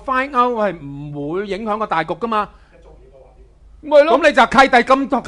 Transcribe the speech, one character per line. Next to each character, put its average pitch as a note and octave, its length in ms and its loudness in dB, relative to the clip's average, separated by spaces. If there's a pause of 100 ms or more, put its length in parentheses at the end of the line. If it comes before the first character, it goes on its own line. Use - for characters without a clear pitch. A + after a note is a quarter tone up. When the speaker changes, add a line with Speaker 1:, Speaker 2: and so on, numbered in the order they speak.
Speaker 1:
find C4 240 -2
out B3 280 0
係 G3+ 220 -2
唔 C#3+ 540 -10
會 G3+ 140 -6
影 G3 180 -8
響 G#3+ 120 -4
個 G#3+ 100 -6
大 D#3+ 160 -2
局 E3 100 -6
㗎 A3+ 140 -8
嘛。 G#3+ 220 -4 (1300)
Speaker 2:
咪 D4 220 4
咯。 D#4+ 160 2
Speaker 1:
噉 E4 80 2
你 C#4+ 60 2
就 A#3 120 4
契 C4+ 220 4
弟 C4 100 4
咁 B3+ 500 0